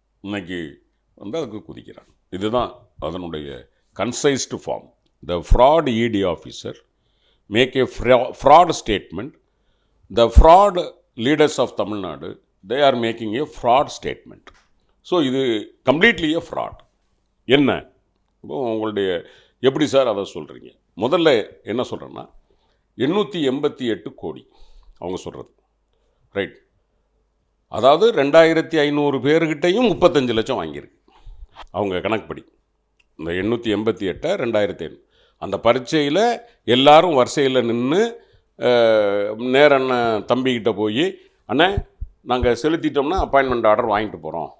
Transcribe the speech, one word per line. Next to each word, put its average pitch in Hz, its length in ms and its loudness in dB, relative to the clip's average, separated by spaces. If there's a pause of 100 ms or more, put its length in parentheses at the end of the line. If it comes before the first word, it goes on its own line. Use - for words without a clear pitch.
(200)
இன்னைக்கு 90 600 -10 (320)
வந்து 117 240 -12
அதுக்கு 107 280 -12
குதிக்கிறான். - 420 -20 (220)
இதுதான் 107 440 -4 (240)
அதனுடைய 78 720 -10 (280)
கன்சைஸ்டு 123 680 -2
ஃபார்ம். - 260 -10 (360)
The 87 120 -4 (140)
fraud 143 340 4
E 117 180 0
D 101 180 -2
officer 76 500 -8 (760)
make 127 320 0
a 117 60 0 (100)
fra-, 120 340 2 (100)
fraud 160 280 8 (140)
statement. 104 480 -6 (840)
The 117 120 6
fraud 175 640 6 (240)
leaders 143 420 2
of 120 180 -2
Tamil 104 220 -4
Nadu, 85 400 -12 (300)
they 131 120 -4
are 135 160 4
making 113 460 -4
a 147 40 -8 (160)
fraud 127 240 2 (160)
statement. - 420 -12 (560)
So 180 200 -2
இது 127 540 -2 (160)
completely 165 460 0
a 165 60 -4 (100)
fraud. - 240 -8 (680)
என்ன? 120 400 0 (580)
இப்போ 147 180 -10
உங்களுடைய, 107 640 -4 (380)
எப்படி 135 260 0
சார் 131 200 2
அதை 101 280 -4
சொல்றீங்க? 65 420 -18 (200)
முதல்ல 139 500 2 (160)
என்ன 113 280 -6
சொல்றேன்னா, 67 400 -14 (680)
எண்ணூத்தி 180 400 -2
எண்பத்தி 139 520 -2
எட்டு 101 260 -6
கோடி 76 340 -14 (500)
அவங்க 90 200 -8
சொல்றது. 67 320 -16 (840)
ரைட். 98 240 -6 (1120)
அதாவது 160 440 2
ரெண்டாயிரத்தி 160 680 2
ஐந்நூறு 147 380 0
பேர்கிட்டையும் 160 720 0
முப்பத்தஞ்சு 131 420 2
லட்சம் 110 280 -4
வாங்கியிருக்கு 73 380 -14 (680)
அவங்க 92 300 -4
கணக்குப்படி. 92 440 -6 (720)
இந்த 80 160 -10
எண்ணூத்தி 104 460 -2
எண்பத்தி 107 200 -4
எட்டை 98 320 -6
ரெண்டாயிரத்தி 107 500 -2
ஐந்நூறு. - 280 -16 (280)
அந்த 95 260 -8
பரீட்சையில 147 760 0 (260)
எல்லாரும் 147 540 6
வரிசையில 131 460 0
நின்னு, 139 560 -2 (380)
அஹ், 110 800 2
நேரண்ண 127 800 2 (160)
தம்பிக்கிட்ட 120 400 -2
போயி, 107 420 -2 (320)
"அண்ணே, 180 360 0 (360)
நாங்க 123 420 -2
செலுத்திட்டோம்னா 151 640 -2
அப்பாயின்மெண்ட் 127 380 0
ஆர்டர் 110 220 2
வாங்கிட்டு 101 340 -4
போறோம்" 78 260 -10 (120)